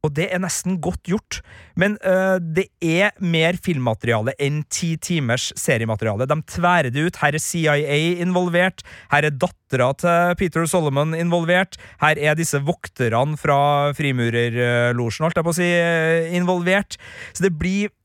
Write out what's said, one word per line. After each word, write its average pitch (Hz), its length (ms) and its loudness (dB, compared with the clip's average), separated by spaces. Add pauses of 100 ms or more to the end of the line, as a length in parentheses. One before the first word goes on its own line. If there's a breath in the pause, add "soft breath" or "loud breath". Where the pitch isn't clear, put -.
Og 151 100 0
det 160 180 -2
er 180 60 -2
nesten 185 420 -4
godt 175 300 -6
gjort. - 300 -4 (340 loud breath)
Men, 208 220 2 (100)
øh, 190 320 2
det 170 300 -2 (120)
er 170 380 2
mer 170 360 2
filmmateriale 120 840 -2
enn 143 220 -2 (100)
ti 165 260 -4
timers 131 600 -2
seriemateriale. 110 680 -2
De 147 180 0
tværer 170 500 0
det 147 100 -2
ut. 175 140 -2
Her 147 180 0
er 156 40 -2
C 165 280 -4
I 147 160 2
A 143 140 0 (260)
involvert. 180 600 0 (260 loud breath)
Her 147 140 4
er 151 60 2
dattera 135 680 0
til 175 400 2
Peter 170 300 -2
Solomon 151 480 0
involvert. 170 600 0 (260 loud breath)
Her 151 160 4
er 151 200 2
disse 151 260 -2
vokterne 135 760 -2
fra 143 560 2
frimurerlosjen, 120 1300 0
holdt 165 100 0
jeg 165 80 0
på 170 80 0
å 160 60 -2
si, 175 160 0
øh, 165 580 0
involvert. 180 640 0 (360 loud breath)
Så - 100 -4
det 180 160 0
blir 190 320 -2 (140)